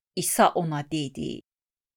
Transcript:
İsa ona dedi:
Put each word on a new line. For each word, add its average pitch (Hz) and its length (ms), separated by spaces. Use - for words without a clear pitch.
İsa 185 340
ona 156 420
dedi: 131 500